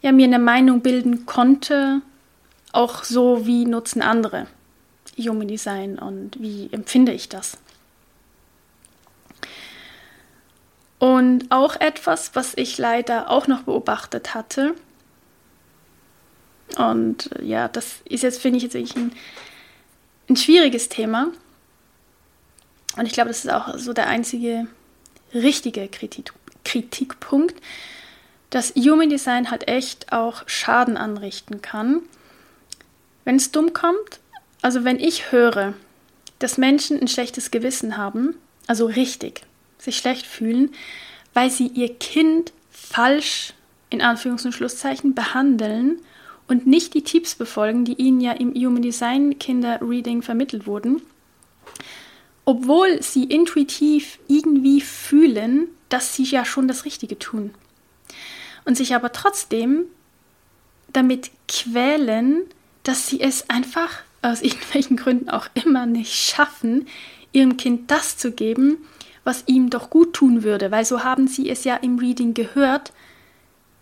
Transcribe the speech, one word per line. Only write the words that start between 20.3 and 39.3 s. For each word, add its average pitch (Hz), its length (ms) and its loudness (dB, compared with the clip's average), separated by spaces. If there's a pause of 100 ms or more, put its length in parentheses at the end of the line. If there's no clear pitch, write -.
schwieriges 294 520 4
Thema. 220 380 -2 (1700)
Und 233 80 -4
ich 226 80 -8
glaube, 233 140 0
das 233 180 -8
ist - 60 -4
auch - 260 -4
so 247 160 -8
der 226 140 -2
einzige 233 600 -4 (680)
richtige 240 540 0
Kritik-, - 460 -14 (300)
Kritikpunkt, - 1000 -4 (880)
dass 247 240 -4
Human 302 340 6
Design 247 400 0
halt - 180 -6
echt - 440 -4
auch 233 360 -4
Schaden 240 500 0
anrichten 208 640 -10
kann, 254 420 -2 (1200)
wenn's 262 280 2
dumm 330 220 2
kommt. 370 460 -4 (420)
Also 247 220 0
wenn 254 160 0
ich - 320 -2
höre, 226 420 2 (640)
dass - 180 -4
Menschen 277 420 2
ein 262 80 0
schlechtes 247 440 -6
Gewissen 226 460 -4
haben, 220 380 -4 (320)
also 233 180 2
richtig 254 560 -4 (360)